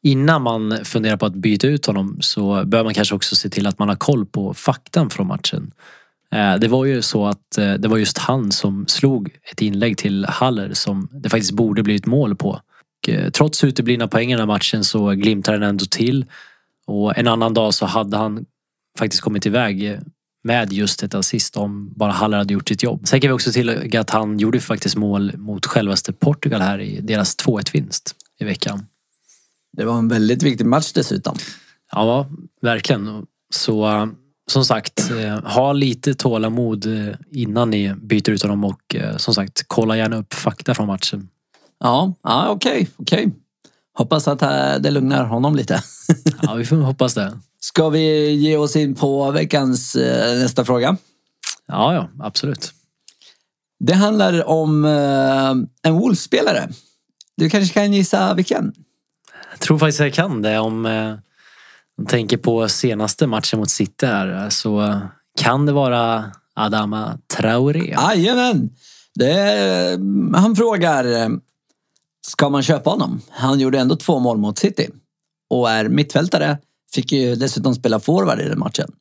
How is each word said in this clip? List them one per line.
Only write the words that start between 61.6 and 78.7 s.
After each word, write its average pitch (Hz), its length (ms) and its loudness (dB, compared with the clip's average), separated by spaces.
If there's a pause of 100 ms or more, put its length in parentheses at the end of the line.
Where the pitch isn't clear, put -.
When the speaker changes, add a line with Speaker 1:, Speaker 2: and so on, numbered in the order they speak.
Speaker 1:
man 107 100 -6
tänker 117 300 0
på 113 320 0
senaste 110 580 0
matchen 110 320 -2
mot 104 100 -2
City - 360 -2
här, 98 440 -2
så 104 500 0 (400)
kan 131 260 2
det 147 60 2
vara 117 600 0 (240)
Adama 107 640 -2 (200)
Traoré. 135 520 0 (120)
Speaker 2:
Jajamän! 208 680 2 (460)
Det 127 160 2
är, 95 640 2 (400)
han 208 180 4
frågar, 175 500 2 (160)
eh, 113 80 0 (960)
ska - 220 2
man 139 140 2
köpa 147 260 2
honom? - 400 -2
Han 135 300 0
gjorde 131 200 2
ändå 131 160 2
två 160 240 0
mål 120 180 2
mot 104 200 0
City - 320 0 (600)
och 123 200 2
är 110 200 2
mittfältare. 147 680 0 (360)
Fick 127 180 -4
ju 127 240 0
dessutom 127 400 0
spela 110 240 -4
forward 170 400 0
i - 100 -2
den - 100 -4
matchen. - 420 -6